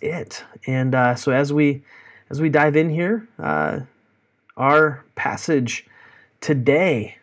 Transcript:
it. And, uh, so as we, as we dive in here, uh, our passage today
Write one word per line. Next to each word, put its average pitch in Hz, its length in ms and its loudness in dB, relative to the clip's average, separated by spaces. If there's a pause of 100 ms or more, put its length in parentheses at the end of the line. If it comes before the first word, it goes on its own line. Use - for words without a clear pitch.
it. - 420 -8 (240)
And, 131 260 0
uh, 123 220 2
so 139 160 -2
as 139 220 0
we, 143 280 2 (480)
as 139 120 -6
we 160 80 0
dive 147 260 4
in 160 140 4
here, 185 360 -2 (140)
uh, 76 400 -2 (800)
our 139 480 2 (100)
passage - 720 -4 (540)
today 139 800 0